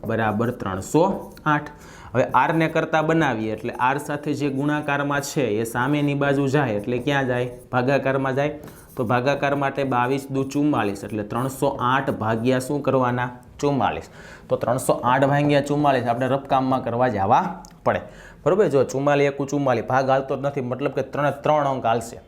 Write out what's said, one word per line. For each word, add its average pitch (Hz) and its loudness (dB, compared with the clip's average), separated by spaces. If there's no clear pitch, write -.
બરાબર 110 0
ત્રણસો 98 0
આઠ. 147 -4
હવે 123 4
આરને 160 2
કરતા 160 0
બનાવીએ 127 0
એટલે 117 -8
આર 139 0
સાથે 147 -4
જે 143 0
ગુણાકારમાં 143 -2
છે 139 -2
એ 117 -2
સામેની 143 0
બાજુ 143 2
જાય 117 0
એટલે 123 -4
ક્યાં 139 0
જાય? 123 0
ભાગાકારમાં 135 0
જાય. 143 0
તો 131 -2
ભાગાકાર 139 0
માટે 139 -2
બાવીસ 131 0
દુ 135 0
ચુમ્માલીસ, 127 0
એટલે 107 -4
ત્રણસો 131 -2
આઠ 139 0
ભાગ્યા 113 0
શું 147 -4
કરવાના? 123 0
ચુમ્માલીસ. 117 0
તો 127 0
ત્રણસો 127 0
આઠ 139 4
ભાગ્યા 143 4
ચુમ્માલીસ 143 2
આપણે 127 0
રફકામમાં 131 0
કરવા 120 2
જવા 104 4
પડે, 107 2
બરોબર? 180 4
જો 131 6
ચુમ્માલીસ 143 2
એકુ 139 -4
ચુમ્માલીસ, 135 0
ભાગ 131 2
હાલતો 135 0
જ 123 -6
નથી, 139 -4
મતલબ 127 -4
કે 135 -2
ત્રણ, 139 -2
ત્રણ 151 2
અંક 127 -4
હાલશે. 117 -2